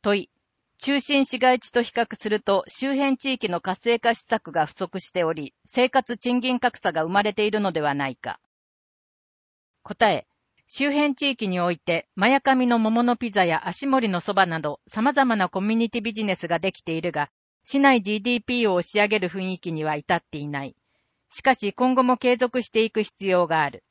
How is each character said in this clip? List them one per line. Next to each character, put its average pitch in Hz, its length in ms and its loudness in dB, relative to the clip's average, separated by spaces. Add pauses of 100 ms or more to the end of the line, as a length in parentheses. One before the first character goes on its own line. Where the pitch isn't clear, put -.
問 202 220 0
い、 - 80 -14 (480)
中 277 220 0
心 277 260 0
市 254 120 -8
街 254 220 4
地 - 100 -18
と 240 120 2
比 - 120 -6
較 233 220 -2
す - 140 -6
る 208 100 0
と 196 280 0
周 269 260 -4
辺 269 240 0
地 262 160 -4
域 214 160 -4
の 175 100 -4
活 185 220 -6
性 233 160 2
化 233 160 2
施 - 100 -12
策 214 280 -4
が 156 120 2
不 151 80 -8
足 185 280 -8
し - 120 -14
て 180 100 0
お 160 120 0
り、 147 200 -10 (120)
生 247 240 0
活 254 260 0
賃 247 240 0
金 247 180 -2
格 - 200 -2
差 175 140 -2
が 160 100 -2
生 165 100 -2
ま 202 100 4
れ 208 120 -2
て 208 120 0
い 214 40 2
る 208 100 -2
の 196 100 0
で 156 120 -2
は 147 120 0
な 139 140 -2
い 127 80 -10
か。 - 240 -12 (1400)
答 208 280 2
え、 156 160 -2 (400)
周 285 240 -2
辺 294 240 2
地 277 180 -2
域 220 140 -4
に 180 140 -2
お 175 100 2
い 170 60 -2
て、 - 400 -2
ま 202 120 2
や 269 120 4
か 269 140 2
み 254 120 2
の 240 120 2
桃 226 240 2
の 240 140 2
ピ 233 140 -6
ザ 196 140 2
や 165 240 0
足 190 180 -8
盛 262 200 2
り 196 60 0
の 175 100 -2
そ 208 100 -6
ば 190 140 4
な 165 140 -4
ど、 147 260 -6
様 240 260 -2
々 254 240 2
な 185 140 0
コ 190 100 -4
ミ 214 140 0
ュ 226 40 2
ニ 226 120 0
テ 240 80 -4
ィ 220 40 -4
ビ 208 120 -6
ジ 220 100 -4
ネ 190 120 -2
ス 170 120 -8
が 165 100 0
で 185 140 -2
き - 80 -20
て 165 120 -6
い 160 100 -2
る 170 100 -2
が、 147 180 -4 (340)
市 277 160 0
内 269 200 6
ジ 202 120 -4
ー 214 100 -4
デ 240 140 0
ィ - 20 -2
ー 214 40 -6
ピ 240 240 -2
ー 202 40 2
を 185 60 2
押 175 60 0
し - 160 -2
上 208 100 4
げ 214 100 0
る 180 100 -2
雰 185 180 -6
囲 185 120 -4
気 170 140 -8
に 156 120 -4
は 151 120 -2
至 175 200 -2
っ 170 80 -4
て - 140 -12
い 147 100 -8
な 139 160 -6
い。 - 100 -14 (540)
し - 140 -14
か 269 120 4
し 202 200 -4
今 254 180 2
後 254 100 4
も 247 140 4
継 247 200 2
続 247 260 -2
し - 80 -10
て 220 120 2
い 226 80 2
く 214 120 0
必 - 240 -6
要 180 200 2
が 160 160 2
あ 143 60 0
る。 - 220 -14